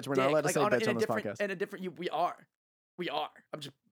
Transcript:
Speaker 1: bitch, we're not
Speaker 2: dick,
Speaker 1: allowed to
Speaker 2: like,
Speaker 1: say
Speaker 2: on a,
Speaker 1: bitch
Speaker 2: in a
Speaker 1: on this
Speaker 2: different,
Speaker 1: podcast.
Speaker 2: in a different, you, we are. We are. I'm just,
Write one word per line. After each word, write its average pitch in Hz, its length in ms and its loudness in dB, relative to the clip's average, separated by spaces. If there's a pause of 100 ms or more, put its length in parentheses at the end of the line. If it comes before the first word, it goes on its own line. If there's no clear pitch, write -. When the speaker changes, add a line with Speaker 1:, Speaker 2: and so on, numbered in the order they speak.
Speaker 1:
bitch, 131 60 -8
we're 135 80 0
not 135 80 4
Speaker 2:
dick, 135 80 4
Speaker 1:
allowed 151 120 6
to 147 40 0
Speaker 2:
like, - 80 2
Speaker 1:
say 160 60 4
Speaker 2:
on - 120 4
a, 123 40 4
Speaker 1:
bitch 117 60 2
Speaker 2:
in 113 40 0
a - 40 2
Speaker 1:
on - 60 0
this 113 100 2
Speaker 2:
different, 107 200 -2
Speaker 1:
podcast. 104 140 -6
Speaker 2:
in 98 100 0
a 196 60 -4
different, 190 280 -6
you, 185 80 -4
we 160 180 -8
are. 165 360 -2 (520)
We 175 120 -4
are. 147 200 -2 (220)
I'm - 80 -10
just, 139 140 -12 (180)